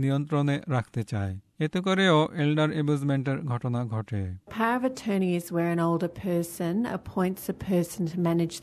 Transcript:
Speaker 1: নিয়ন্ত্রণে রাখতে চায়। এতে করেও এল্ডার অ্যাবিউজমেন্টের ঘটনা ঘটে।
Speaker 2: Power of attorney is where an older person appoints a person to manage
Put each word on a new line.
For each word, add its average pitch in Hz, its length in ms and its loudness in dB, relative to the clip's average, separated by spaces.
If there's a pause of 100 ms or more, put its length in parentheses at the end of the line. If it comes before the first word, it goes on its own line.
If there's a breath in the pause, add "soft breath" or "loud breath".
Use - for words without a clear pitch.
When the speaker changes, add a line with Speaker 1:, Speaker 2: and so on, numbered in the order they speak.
Speaker 1:
নিয়ন্ত্রণে 143 540 2 (180)
রাখতে 120 280 -2 (100)
চায়। 98 220 -2 (320)
এতে 170 200 -4
করেও 190 320 6 (260)
এল্ডার 151 320 4
অ্যাবিউজমেন্টের 139 600 0 (140)
ঘটনা 120 280 -2 (140)
ঘটে। 107 280 -2 (360)
Speaker 2:
Power 226 220 2
of 247 120 0
attorney 196 480 0
is 170 140 -10
where 170 220 2
an 170 120 2
older 170 240 0 (140)
person 170 480 -2 (240)
appoints 190 440 -2 (120)
a - 20 -8 (140)
person 175 300 0 (120)
to 175 40 -8 (120)
manage 170 340 2